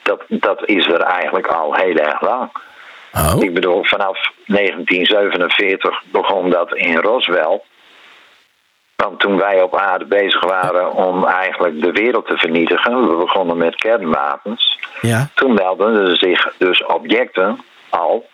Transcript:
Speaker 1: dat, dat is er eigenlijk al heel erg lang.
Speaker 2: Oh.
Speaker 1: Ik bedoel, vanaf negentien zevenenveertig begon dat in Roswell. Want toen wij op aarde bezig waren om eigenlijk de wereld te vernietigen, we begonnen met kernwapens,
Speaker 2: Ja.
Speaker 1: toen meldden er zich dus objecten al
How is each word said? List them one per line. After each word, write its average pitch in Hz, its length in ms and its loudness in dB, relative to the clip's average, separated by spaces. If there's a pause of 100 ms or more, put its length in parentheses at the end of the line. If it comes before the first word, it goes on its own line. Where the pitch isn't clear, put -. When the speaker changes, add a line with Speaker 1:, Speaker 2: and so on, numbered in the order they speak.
Speaker 1:
dat, - 260 -4
dat - 380 0
is 92 220 2
er 85 140 2
eigenlijk 90 460 0
al 78 280 -2
heel 87 200 2
erg 76 260 0
lang. 107 280 -2 (640)
Speaker 2:
Oh. 82 300 2
Speaker 1:
Ik 92 100 -2
bedoel, 90 300 2
vanaf 98 340 0 (280)
negentien 90 600 0
zevenenveertig 95 960 0 (100)
begon 92 380 0
dat 87 260 0
in 85 220 0
Roswell. 87 640 0 (1300)
Want 98 240 -4
toen 101 180 2
wij 95 240 4
op 90 160 0
aarde 92 280 0
bezig 98 400 2
waren 90 480 0
om 92 320 0
eigenlijk 87 560 -2
de 87 100 2
wereld 110 360 0
te 80 100 -2
vernietigen, 87 720 0
we 85 60 2
begonnen 85 420 0
met 82 180 0
kernwapens, 87 1040 -2 (220)
Speaker 2:
Ja. 117 320 0
Speaker 1:
toen 135 200 2
meldden 98 560 2
er 85 80 2
zich 87 400 0
dus 90 280 2
objecten 101 720 -2 (300)
al 85 440 -2